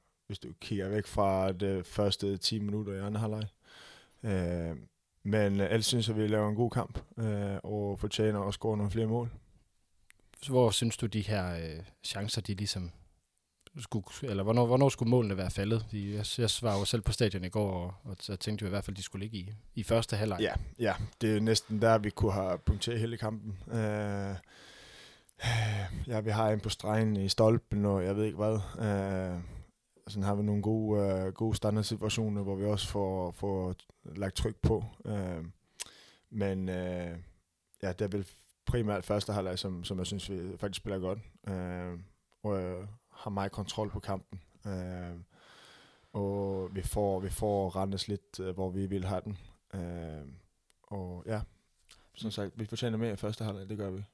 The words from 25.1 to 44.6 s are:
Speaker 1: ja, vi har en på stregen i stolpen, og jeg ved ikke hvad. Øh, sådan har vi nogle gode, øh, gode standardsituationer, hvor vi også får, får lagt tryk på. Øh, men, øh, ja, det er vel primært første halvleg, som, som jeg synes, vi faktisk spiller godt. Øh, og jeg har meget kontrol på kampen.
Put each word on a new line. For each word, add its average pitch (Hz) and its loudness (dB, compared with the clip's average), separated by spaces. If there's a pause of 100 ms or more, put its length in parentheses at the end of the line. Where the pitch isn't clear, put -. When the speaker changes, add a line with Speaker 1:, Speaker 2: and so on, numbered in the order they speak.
Speaker 1:
ja, 113 0
vi 107 0
har 107 4
en 107 2
på 110 -4
stregen 107 2
i 95 2
stolpen, 110 6
og 98 4
jeg 98 2
ved 107 2
ikke 90 -2
hvad. 107 2 (240)
Øh, 98 0 (680)
sådan 101 -2
har 101 4
vi 101 2
nogle 104 2
gode, 107 2
øh, 95 2
gode 113 0
standardsituationer, 107 0
hvor 98 0
vi 98 0
også 104 2
får, 95 0
får 92 0 (420)
lagt 95 -4
tryk 107 0
på. 110 4 (200)
Øh, 90 -4 (840)
men, 95 0
øh, 90 -4 (680)
ja, 98 0
det 87 -8
er 104 2
vel 98 -2 (400)
primært 104 2
første 104 0
halvleg, 95 -2
som, 90 -4
som 95 -4
jeg 90 -2
synes, 98 -6
vi 95 -4 (200)
faktisk 101 -4
spiller 98 -4
godt. 92 -2 (300)
Øh, 90 -4 (440)
og 98 0
jeg 90 -2 (380)
har - -10
meget 98 0
kontrol 107 -4
på 104 -4
kampen. 95 -6 (260)